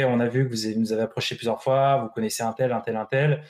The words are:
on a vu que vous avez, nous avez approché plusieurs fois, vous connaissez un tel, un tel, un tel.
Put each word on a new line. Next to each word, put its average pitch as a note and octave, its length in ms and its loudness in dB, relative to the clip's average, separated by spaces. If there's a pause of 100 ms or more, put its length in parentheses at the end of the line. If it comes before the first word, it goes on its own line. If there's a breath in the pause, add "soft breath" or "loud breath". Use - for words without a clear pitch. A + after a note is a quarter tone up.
on B2 160 2
a A#2+ 60 2
vu C3 180 2
que B2 60 -2
vous A2 140 -4
avez, A2 100 -2
nous A2 180 0
avez A2 100 0
approché - 320 -4
plusieurs - 260 -4
fois, C3+ 360 4
vous A#2 120 -4
connaissez A2+ 340 -4
un A2+ 100 -2
tel, B2+ 180 0
un A2+ 100 -2
tel, A2+ 140 -4
un A2 100 -4
tel. D3 440 0